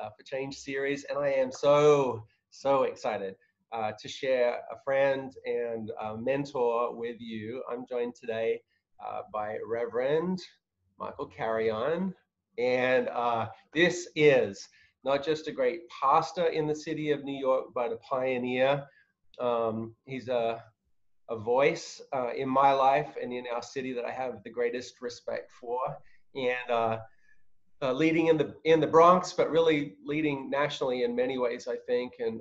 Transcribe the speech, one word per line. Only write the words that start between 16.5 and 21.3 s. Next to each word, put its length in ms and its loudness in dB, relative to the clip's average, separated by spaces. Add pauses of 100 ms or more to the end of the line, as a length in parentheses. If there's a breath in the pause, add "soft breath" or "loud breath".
the 80 0
city 380 -4
of 100 -4
New 160 -8
York, 340 0
but 200 -4
a 60 -8
pioneer. 880 0 (540 soft breath)
Um, 560 -2 (120)
he's 220 -10
a, 360 -2 (640)
a 100 -6